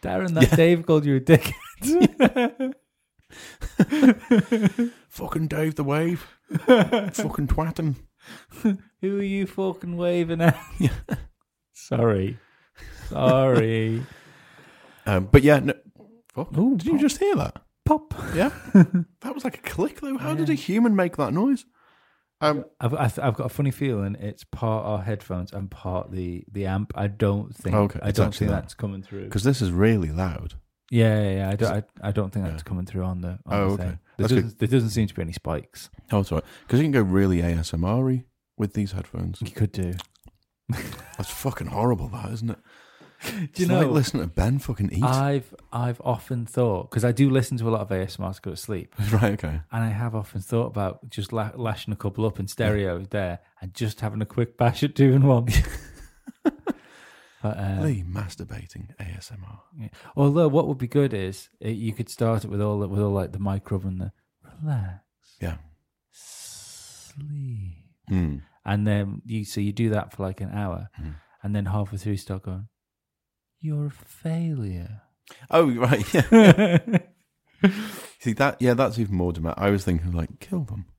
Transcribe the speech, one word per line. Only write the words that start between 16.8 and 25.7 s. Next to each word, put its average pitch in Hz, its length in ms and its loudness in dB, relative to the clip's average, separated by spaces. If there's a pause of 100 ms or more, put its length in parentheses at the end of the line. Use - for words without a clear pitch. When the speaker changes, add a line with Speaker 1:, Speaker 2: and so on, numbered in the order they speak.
Speaker 2:
you 330 80 0
Speaker 1:
pop. 277 80 2
Speaker 2:
just 294 160 2
hear 403 180 2
that? - 260 -4 (220)
Speaker 1:
Pop. 311 300 0 (200)
Speaker 2:
Yeah. 190 180 2 (220)
Speaker 1:
<laughs> 180 300 10 (160)
Speaker 2:
That 269 160 -8
was 277 80 -10
like - 140 -6
a - 120 -20
click, - 300 -4
though. 269 180 -6
How 135 160 -4
did 156 140 0
Speaker 1:
Yeah. 151 60 2
Speaker 2:
a - 20 2
human 214 400 2
make 180 220 0
that 131 160 0
noise? 240 320 0 (760)
Um, 151 240 0 (160)
Speaker 1:
I've, 120 140 0
I've, 143 260 0
I've 127 160 0
got 117 120 -4
a - 20 -4
funny 139 220 -2
feeling 104 440 -4
it's 104 300 -12
part 110 400 -4
our 104 180 -2
headphones 95 480 -6
and 98 180 -10
part 92 440 -6